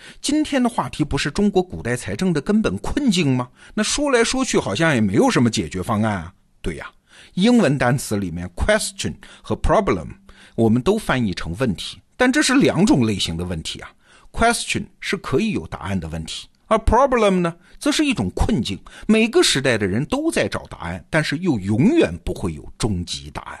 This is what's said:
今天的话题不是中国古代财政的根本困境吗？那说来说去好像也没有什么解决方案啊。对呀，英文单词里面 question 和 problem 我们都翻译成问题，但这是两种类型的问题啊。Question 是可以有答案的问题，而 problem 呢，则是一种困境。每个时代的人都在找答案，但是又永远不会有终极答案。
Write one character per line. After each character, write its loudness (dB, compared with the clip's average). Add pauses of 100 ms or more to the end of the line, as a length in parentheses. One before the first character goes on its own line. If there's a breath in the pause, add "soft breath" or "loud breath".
(220 loud breath)
今 0
天 0
的 2
话 -4
题 -2
不 -4
是 -2
中 2
国 2
古 -6
代 -2
财 -6
政 0
的 0
根 0
本 -2
困 0
境 2
吗？ -4 (240 loud breath)
那 -2
说 -2
来 4
说 -2
去 0
好 -2
像 2
也 2
没 2
有 4
什 4
么 4
解 -2
决 -6
方 0
案 0
啊。 -8 (280)
对 -6
呀， -14 (440 loud breath)
英 4
文 4
单 2
词 -4
里 -4
面 -8
question -2 (280 loud breath)
和 -4
problem 2 (480 loud breath)
我 4
们 4
都 2
翻 0
译 -2
成 -6
问 0
题， -14 (160)
但 2
这 4
是 2
两 4
种 4
类 -2
型 -4
的 -4
问 -6
题 -10
啊。 -18 (400 soft breath)
Question 0 (140)
是 -6
可 -2
以 0
有 -4
答 -10
案 -4
的 -8
问 -8
题， -12 (200)
而 2
problem 4
呢， -2 (240 soft breath)
则 0
是 2
一 2
种 -2
困 2
境。 -6 (300 loud breath)
每 4
个 4
时 2
代 2
的 0
人 0
都 -2
在 0
找 -6
答 -16
案， -10
但 2
是 -4
又 0
永 2
远 2
不 -4
会 -6
有 -14 (120)
终 -2
极 -12
答 -12
案。 -16